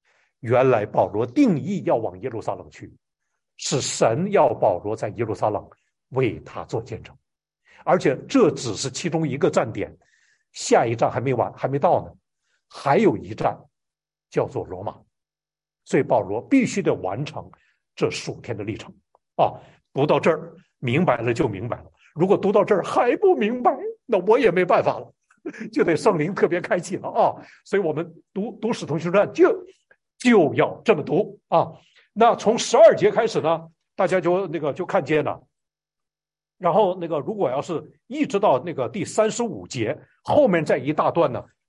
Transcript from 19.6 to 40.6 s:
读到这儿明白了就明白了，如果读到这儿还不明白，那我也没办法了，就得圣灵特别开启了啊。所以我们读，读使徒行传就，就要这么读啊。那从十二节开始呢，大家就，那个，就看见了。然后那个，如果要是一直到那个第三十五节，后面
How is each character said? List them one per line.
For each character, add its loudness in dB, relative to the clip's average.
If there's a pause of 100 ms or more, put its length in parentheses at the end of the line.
读 0
到 2
这 0
儿 -4 (240)
明 0
白 2
了 0
就 0
明 -6
白 -6
了， -20 (220)
如 0
果 4
读 0
到 4
这 2
儿 0
还 0
不 4
明 -2
白， 2 (300)
那 0
我 4
也 4
没 2
办 4
法 -2
了， -18 (580)
就 0
得 2
圣 2
灵 -2
特 0
别 -2
开 -2
启 -10
了 -8
啊。 2 (300)
所 -2
以 0
我 -2
们 -6 (220)
读， -8
读 -2
使 -10
徒 -4
行 -6
传 2
就， 4 (520)
就 4
要 0
这 4
么 -6
读 -2
啊。 2 (420)
那 6
从 0
十 0
二 10
节 2
开 2
始 -2
呢， -2 (280)
大 0
家 2
就， 0
那 -6
个， -4
就 -6
看 0
见 0
了。 -6 (1160)
然 0
后 2
那 -8
个， -4
如 -6
果 -2
要 -4
是 -6 (260)
一 -4
直 -2
到 2
那 -10
个 -4
第 -6
三 0
十 -6
五 -8
节， -6 (260)
后 4
面 2